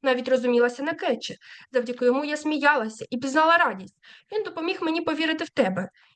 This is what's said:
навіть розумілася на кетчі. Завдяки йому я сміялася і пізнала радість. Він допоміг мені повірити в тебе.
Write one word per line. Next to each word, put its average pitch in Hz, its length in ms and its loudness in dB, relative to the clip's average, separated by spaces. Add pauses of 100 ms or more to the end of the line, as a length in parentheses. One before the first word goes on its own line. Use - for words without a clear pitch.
навіть 247 280 0
розумілася 247 540 2
на 320 100 -2
кетчі. 277 420 -4 (360)
Завдяки 240 340 -2
йому 262 200 2
я 294 120 -4
сміялася 294 720 0
і 254 80 -6
пізнала 311 400 4
радість. 214 380 0 (360)
Він 415 120 -2
допоміг 330 380 -4
мені 330 200 0
повірити 320 420 -2
в 320 60 -10
тебе. 190 400 -2 (260)